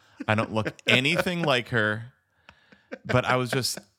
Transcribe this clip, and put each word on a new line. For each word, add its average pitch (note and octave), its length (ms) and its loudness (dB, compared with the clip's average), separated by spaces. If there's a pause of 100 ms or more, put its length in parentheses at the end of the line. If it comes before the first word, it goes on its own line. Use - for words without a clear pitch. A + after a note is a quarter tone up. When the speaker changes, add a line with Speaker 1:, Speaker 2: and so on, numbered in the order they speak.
(260)
Speaker 1:
I A2 80 2
don't G#2+ 180 0
look A2 200 -2 (100)
Speaker 2:
<laughs> - 60 -10
Speaker 1:
anything E3+ 540 2
like C3 260 0
her." A2 440 -2 (920)
But B2+ 220 2
I B2 100 2
was B2 140 -2
just, - 280 -4 (200)